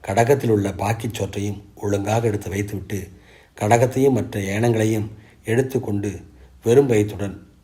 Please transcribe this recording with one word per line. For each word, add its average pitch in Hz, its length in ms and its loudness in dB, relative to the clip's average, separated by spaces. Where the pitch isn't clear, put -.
கடகத்தில் 117 480 2
உள்ள 101 240 2
பாக்கிச் 107 400 -4
சோற்றையும் 101 480 -6
ஒழுங்காக 107 520 0
எடுத்து 101 220 -4
வைத்துவிட்டு 98 580 -6
கடகத்தையும் 127 560 4
மற்ற 104 280 -2
ஏனங்களையும் 107 680 0
எடுத்துக்கொண்டு 104 760 -2
வெறும் 117 220 6
வயிற்றுடன் 104 600 -2